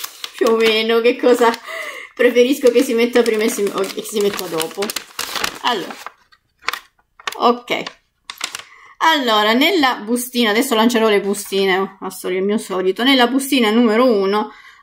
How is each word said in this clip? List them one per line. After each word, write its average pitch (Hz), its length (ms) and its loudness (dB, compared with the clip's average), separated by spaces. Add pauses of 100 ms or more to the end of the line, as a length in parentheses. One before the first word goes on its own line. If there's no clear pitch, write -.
(360)
più - 120 0
o 226 80 4
meno, 226 440 2
che 240 160 4
cosa 233 340 4 (640)
preferisco 247 560 4
che 240 120 4
si 247 100 -2
metta 240 300 2
prima 220 220 0
e 226 40 0
si, 214 140 -4
o 196 180 -4
che - 220 -6
si 214 180 -6
metta 196 260 -2
dopo. 160 360 -6 (800)
Allora, - 320 -4 (1400)
ok. - 460 -2 (1160)
Allora, 233 540 2
nella 277 440 2
bustina, 240 540 -2
adesso 233 240 2
lancerò 220 340 2
le 202 120 2
bustine, 196 580 0
oh, 190 220 -4
ah, 190 100 -10
sorry, 185 260 -8
il 190 60 -2
mio 226 160 0
solito. 190 460 -4
Nella 254 240 2
bustina 254 420 0
numero 226 360 2
uno 208 440 0 (320)